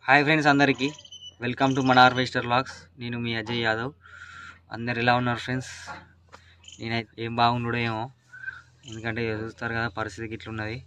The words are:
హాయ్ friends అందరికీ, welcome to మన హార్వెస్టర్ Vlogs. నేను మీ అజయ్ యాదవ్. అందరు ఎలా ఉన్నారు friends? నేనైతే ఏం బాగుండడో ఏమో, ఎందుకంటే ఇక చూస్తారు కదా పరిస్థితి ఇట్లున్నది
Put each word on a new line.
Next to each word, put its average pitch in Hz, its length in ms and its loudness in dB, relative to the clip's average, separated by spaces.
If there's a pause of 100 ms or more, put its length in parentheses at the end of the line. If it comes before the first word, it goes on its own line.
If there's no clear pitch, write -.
(120)
హాయ్ 143 140 6
friends 151 240 4
అందరికీ, 139 360 4 (560)
welcome 123 340 0
to 135 120 0
మన 127 160 8
హార్వెస్టర్ 123 440 2
Vlogs. 123 260 0 (280)
నేను 120 220 -8
మీ 117 60 -4 (100)
అజయ్ 117 260 -4
యాదవ్. 113 260 -2 (840)
అందరు 117 260 -4
ఎలా 123 180 4
ఉన్నారు 120 240 -2
friends? 127 260 -6 (1080)
నేనైతే 113 320 -6 (120)
ఏం 113 160 -6
బాగుండడో 117 380 2 (120)
ఏమో, 110 120 -4 (880)
ఎందుకంటే 113 380 -6
ఇక 110 160 -4
చూస్తారు 113 340 -8
కదా 117 100 -2 (120)
పరిస్థితి 110 400 -8
ఇట్లున్నది 110 380 -8 (100)